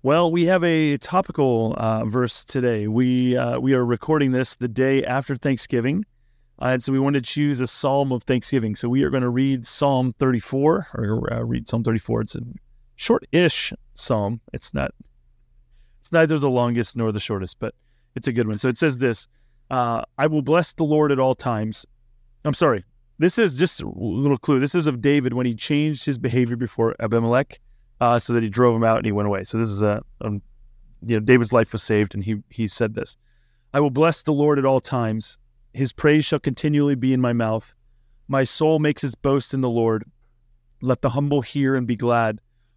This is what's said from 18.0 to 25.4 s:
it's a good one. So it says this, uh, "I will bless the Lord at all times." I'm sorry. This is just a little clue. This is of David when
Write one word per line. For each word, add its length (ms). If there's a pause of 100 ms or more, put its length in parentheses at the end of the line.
it's 120
a 60
good 160
one. 100
So 100
it 100
says 180
this, 320 (420)
uh, 300 (160)
"I 120
will 120
bless 320
the 120
Lord 280
at 80
all 140
times." 500 (640)
I'm 80
sorry. 320 (320)
This 180
is 220
just 240
a 40
little 520
clue. 220
This 140
is 120
of 160
David 320
when 100